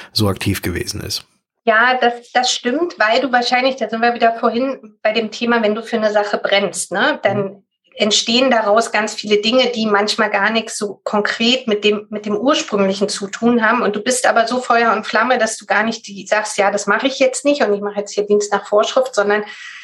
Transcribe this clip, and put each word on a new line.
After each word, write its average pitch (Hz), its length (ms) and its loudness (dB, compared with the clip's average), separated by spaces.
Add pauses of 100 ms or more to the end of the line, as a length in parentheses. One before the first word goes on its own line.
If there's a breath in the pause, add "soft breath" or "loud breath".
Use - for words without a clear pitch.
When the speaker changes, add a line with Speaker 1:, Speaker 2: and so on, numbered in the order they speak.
(120)
Speaker 1:
so 107 160 2
aktiv 95 320 -2
gewesen 92 400 -6
ist. - 240 -8 (400)
Speaker 2:
Ja, 233 340 2
das, 240 340 -2
das 254 200 0
stimmt, 311 460 -2
weil 220 240 2
du 269 100 -2
wahrscheinlich, 247 440 2
da 220 120 -4
sind 226 140 -4
wir 240 100 4
wieder 226 260 2
vorhin 240 640 -2
bei 214 100 0
dem 220 180 -2
Thema, 233 320 0
wenn 214 120 2
du 226 80 -6
für - 140 -4
eine 214 160 0
Sache 208 240 0
brennst, - 560 -2
ne, 254 300 0
dann 202 160 2
Speaker 1:
Mhm. 196 240 -6 (360)
Speaker 2:
Entstehen 233 520 2
daraus 220 420 2
ganz 214 220 -2
viele 208 260 0
Dinge, 240 340 2
die 220 120 -2
manchmal 208 440 2
gar 202 200 0
nichts 220 260 -4
so 208 260 -6
konkret 240 640 0
mit 208 160 0
dem, 208 280 2
mit 208 160 -8
dem 208 100 0
ursprünglichen 196 720 0
zu - 180 -6
tun 233 400 0
haben. 226 160 2
Und 202 140 -2
du 208 40 -4
bist - 260 -2
aber 226 200 4
so 247 140 -2
Feuer 233 320 2
und 220 140 -2
Flamme, 233 320 2
dass 220 180 -2
du - 100 -16
gar 208 160 2
nicht 226 240 -4
die 196 200 -14
sagst, 214 320 -2
"Ja, 196 120 4
das 202 160 -4
mache 226 200 0
ich 269 120 -2
jetzt 254 280 0
nicht 285 160 2
und 208 100 2
ich 196 80 0
mache 202 200 -4
jetzt 202 120 -10
hier 202 140 -2
Dienst 208 260 2
nach 196 160 -2
Vorschrift", 233 460 2
sondern 208 300 2 (400 loud breath)